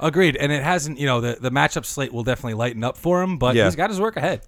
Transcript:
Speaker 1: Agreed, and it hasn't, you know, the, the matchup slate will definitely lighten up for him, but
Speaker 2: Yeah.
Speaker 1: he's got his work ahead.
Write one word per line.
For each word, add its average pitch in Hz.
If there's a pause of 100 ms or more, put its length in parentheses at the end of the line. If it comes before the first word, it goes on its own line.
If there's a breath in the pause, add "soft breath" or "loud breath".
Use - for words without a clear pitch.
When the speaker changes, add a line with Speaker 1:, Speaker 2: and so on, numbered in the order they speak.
Speaker 1:
Agreed, 156
and 143
it 143
hasn't, 151
you 143
know, 123
the, 120
the 127
matchup 143
slate 131
will 117
definitely 120
lighten 113
up 127
for 180
him, 185
but 127
Speaker 2:
Yeah. 113
Speaker 1:
he's 151
got 185
his 190
work 214
ahead. 160